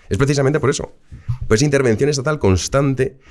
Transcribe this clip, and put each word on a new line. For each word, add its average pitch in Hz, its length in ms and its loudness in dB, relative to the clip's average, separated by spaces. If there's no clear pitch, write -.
es 98 80 -2
precisamente 139 420 0
por 123 100 0
eso. - 240 -6
Por 110 80 4
esa 135 100 2
intervención 135 440 2
estatal 143 280 -4
constante, 131 800 0